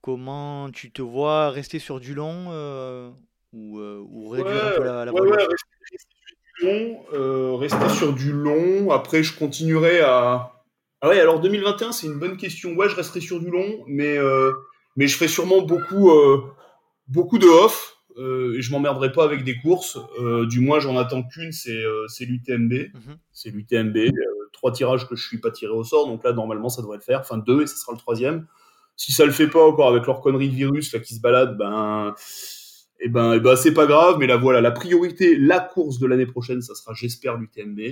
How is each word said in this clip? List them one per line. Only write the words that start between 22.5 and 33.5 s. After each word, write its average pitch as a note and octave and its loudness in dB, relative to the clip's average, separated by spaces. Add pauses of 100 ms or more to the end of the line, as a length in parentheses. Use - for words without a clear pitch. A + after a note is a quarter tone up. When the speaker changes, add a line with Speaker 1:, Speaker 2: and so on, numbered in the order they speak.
Speaker 2:
M A#2 0
B. A#2+ 0 (200)
Speaker 1:
Mhm. C3+ -20 (160)
Speaker 2:
C'est - -18
l'U G#2 -14
T A#2 -2
M A2 -2
B. A2 -2
Euh, A#2 2 (420)
trois B2 -4
tirages B2 -2
que A#2+ -10
je - -12
suis A2+ -12
pas A2+ -6
tiré A2 -10
au A2+ -4
sort, D3 0
donc A2+ -10
là, B2 0
normalement, A2 -6
ça B2 -8
devrait G#2 -12
le G#2 -18
faire. C3 -2
Enfin, A#2+ -8
deux, B2 2
et D3 0
ce - -14
sera - -12
le A2+ -12
troisième. C#3 -6 (480)
Si - -8
ça D3+ 6
le D3 4
fait D3+ 2
pas D#3 6
encore D#3 6
avec A#2+ 4
leur C3 -2
connerie C3+ 0
de C3+ -4
virus C#3 -4
là, A2+ -6
qui A#2 -12
se A2+ -12
balade, B2 2
ben, G#2+ -4 (840)
eh A#2+ -6
ben, A#2 2
eh A2+ 4
ben, B2+ 8